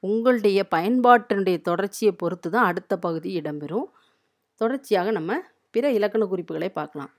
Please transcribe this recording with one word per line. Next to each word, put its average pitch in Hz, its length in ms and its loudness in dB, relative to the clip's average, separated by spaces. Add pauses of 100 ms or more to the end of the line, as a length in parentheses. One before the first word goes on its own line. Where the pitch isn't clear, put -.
உங்களுடைய 214 680 2
பயன்பாட்டினுடைய 208 920 4
தொடர்ச்சியை 190 520 -2
பொறுத்து 170 360 -6
தான் 220 200 2
அடுத்த 175 280 -2
பகுதி 170 360 -4
இடம்பெறும். 151 540 -6 (720)
தொடர்ச்சியாக 220 500 0
நம்ம 202 300 -4 (340)
பிற 262 180 0
இலக்கண 214 340 0
குறிப்புகளை 175 440 -6
பார்க்கலாம். 147 480 -10